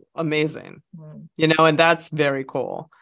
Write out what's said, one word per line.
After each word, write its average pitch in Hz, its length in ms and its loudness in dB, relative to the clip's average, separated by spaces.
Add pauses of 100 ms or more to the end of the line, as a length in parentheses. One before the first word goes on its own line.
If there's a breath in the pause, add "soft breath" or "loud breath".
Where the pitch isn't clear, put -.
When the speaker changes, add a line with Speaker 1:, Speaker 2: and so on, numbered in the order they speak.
(140)
Speaker 1:
amazing, 151 680 -4 (140)
Speaker 2:
Mm-hmm. 151 220 -20 (180)
Speaker 1:
you 160 120 2
know, 160 180 4
and 156 120 4
that's 165 320 2
very 143 340 -2
cool. 131 460 -8 (120)